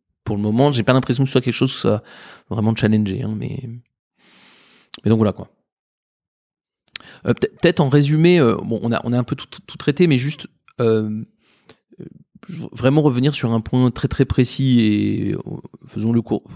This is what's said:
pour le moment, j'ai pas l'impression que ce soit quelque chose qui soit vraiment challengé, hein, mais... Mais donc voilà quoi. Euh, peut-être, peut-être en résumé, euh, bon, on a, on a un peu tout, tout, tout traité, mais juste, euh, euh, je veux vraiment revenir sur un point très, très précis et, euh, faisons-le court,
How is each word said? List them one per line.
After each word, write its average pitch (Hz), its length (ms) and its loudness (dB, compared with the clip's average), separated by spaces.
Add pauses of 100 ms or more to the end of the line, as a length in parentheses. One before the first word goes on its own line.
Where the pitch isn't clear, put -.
(240)
pour 107 120 -6
le 101 60 -4
moment, 117 300 2
j'ai 120 120 0
pas 127 100 2
l'impression 131 300 0
que 131 60 -2
ce - 20 -14
soit 131 100 2
quelque 123 120 -4
chose 135 200 0
qui - 60 -10
soit 107 240 0 (460)
vraiment 110 260 -2
challengé, 107 480 0
hein, 107 120 -6
mais... 107 320 -10 (1400)
Mais 101 60 0
donc 110 80 4
voilà 104 160 2
quoi. - 160 -16 (1800)
Euh, 117 80 2
peut-être, - 260 -4
peut-être 175 200 2
en 143 100 2
résumé, 151 500 4
euh, 117 240 4
bon, 113 200 -4
on 117 80 -2
a, 113 120 -2
on 120 100 -2
a 123 40 2
un 123 60 0
peu 135 120 -6
tout, - 120 -16
tout, - 180 -18
tout - 120 -20
traité, 147 300 0
mais 143 100 4
juste, 135 300 -6 (320)
euh, 110 440 0 (760)
euh, - 60 -16 (420)
je - 160 -14
veux - 100 -12
vraiment 131 280 2
revenir 139 320 2
sur 117 200 -2
un 113 80 0
point 127 300 0
très, - 160 -4
très - 180 0
précis 127 560 2
et, 104 520 0
euh, 98 60 -6 (480)
faisons-le 113 340 -2
court, - 220 -4 (120)